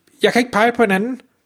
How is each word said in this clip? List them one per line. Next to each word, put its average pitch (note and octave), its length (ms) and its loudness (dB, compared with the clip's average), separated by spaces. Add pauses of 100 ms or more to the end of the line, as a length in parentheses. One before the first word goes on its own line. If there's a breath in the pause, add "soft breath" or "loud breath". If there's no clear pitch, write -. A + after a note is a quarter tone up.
(240)
Jeg G#3 100 2
kan A#3 60 2
ikke B3 120 -2
pege A3 200 2
på A#3 120 0
en G3+ 80 0
anden. A3+ 300 -4 (240)